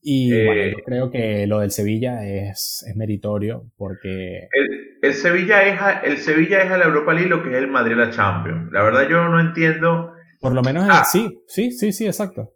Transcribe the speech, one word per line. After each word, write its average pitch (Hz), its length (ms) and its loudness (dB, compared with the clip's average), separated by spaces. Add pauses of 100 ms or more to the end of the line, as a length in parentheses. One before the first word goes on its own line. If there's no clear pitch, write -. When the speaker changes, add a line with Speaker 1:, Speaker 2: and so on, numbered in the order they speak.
Speaker 1:
Y, 123 380 4
bueno, 104 160 2
Speaker 2:
Eh, 98 80 -2
Speaker 1:
yo - 140 -10
creo 123 260 -4
que 107 380 -2
lo 107 100 2
del 104 140 -2
Sevilla 110 520 -2
es, 98 640 -8
es 98 60 -10
meritorio 104 680 -4 (120)
porque 92 760 -10
Speaker 2:
el, - 500 -2
el 139 120 2
Sevilla 185 500 2
es 196 180 0
a, 202 160 0
el 143 200 -2
Sevilla 170 440 2
es 185 80 0
a 185 80 0
la 175 60 4
Europa 156 280 2
League 175 160 2
lo 170 140 0
que 131 80 -6
es 127 60 -2
el 139 100 0
Madrid 120 280 0
a 117 120 4
la 113 60 -6
Champions. 85 580 -2
La 98 140 2
verdad, 127 240 4
yo 170 200 2
no 170 120 4
entiendo. 165 720 0 (280)
Speaker 1:
Por 127 140 -2
lo 127 80 2
menos, 151 260 0
Speaker 2:
Ah. 170 160 6
Speaker 1:
sí, 202 440 -2
sí, 247 240 -2
sí, 214 180 -2
sí, 214 160 -4
exacto. 185 500 -6